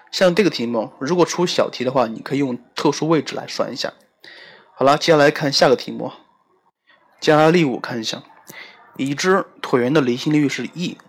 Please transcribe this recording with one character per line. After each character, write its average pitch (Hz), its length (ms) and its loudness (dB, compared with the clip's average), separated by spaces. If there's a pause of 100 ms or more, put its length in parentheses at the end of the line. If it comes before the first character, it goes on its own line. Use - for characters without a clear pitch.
(100)
像 180 240 2
这 214 80 2
个 170 80 4
题 120 160 -6
目， 117 320 -4
如 147 160 -4
果 175 100 4
出 175 220 -2
小 - 240 0
题 - 140 -8
的 127 60 0
话， 131 160 0
你 113 140 -10
可 - 140 -6
以 139 40 0
用 127 200 -2 (160)
特 - 160 0
殊 151 180 -4
位 160 140 4
置 - 140 -10
来 120 100 -10
算 - 260 -6
一 127 40 -12
下。 - 160 -8 (800)
好 127 100 -2
了， 139 120 6
接 165 160 0
下 151 60 6
来 147 120 6
看 147 220 -4
下 160 160 4
个 123 80 6
题 - 160 -12
目。 117 200 -10 (1080)
接 156 120 2
下 151 60 6
来 160 120 6
例 170 140 4
五 127 140 -2
看 120 220 -8
一 110 40 -8
下， - 180 -8 (760)
已 139 180 -4
知 185 300 0 (160)
椭 - 180 0
圆 120 140 0
的 156 80 4
离 123 160 0
心 151 160 -2
率 147 160 2
是 123 260 -6
E， 175 220 -8 (120)